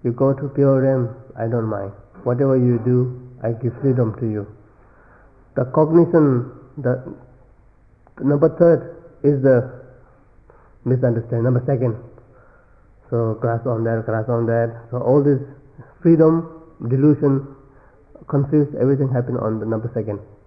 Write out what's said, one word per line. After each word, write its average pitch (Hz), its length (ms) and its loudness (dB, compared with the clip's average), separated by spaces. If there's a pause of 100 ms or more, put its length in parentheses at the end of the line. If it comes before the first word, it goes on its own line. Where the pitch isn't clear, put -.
You 120 100 -2
go 135 200 0
to 139 160 -6
pure 135 320 2
realm, 131 280 0 (260)
I 113 120 -6
don't 117 200 -2
mind. 101 240 -6 (320)
Whatever 131 320 2
you 123 300 2
do, 123 120 2 (460)
I 117 80 -2
give 117 300 -6
freedom 123 380 0
to 117 80 -4
you." 104 180 -6 (1080)
The 131 100 -2 (120)
cognition, 156 760 4 (260)
the 123 160 -2 (1300)
number 143 280 2 (120)
third 170 340 2 (280)
is 143 180 2
the 131 160 4 (1300)
misunderstanding, 123 580 0
number 123 220 0
second. 123 320 -2 (1120)
So 113 320 -2
grasp 117 240 -2
on 113 200 -2
that, 113 200 -2
grasp 110 240 -4
on 117 160 0
that. 117 240 0 (220)
So 123 100 -6
all 139 220 2
this 139 180 2 (600)
freedom, 165 420 4 (420)
delusion, 139 680 2 (720)
confused, 143 480 0
everything 131 340 0
happen 127 280 -4
on 110 220 -4
the 107 60 -8
number 110 300 -4
second. 104 240 -6 (280)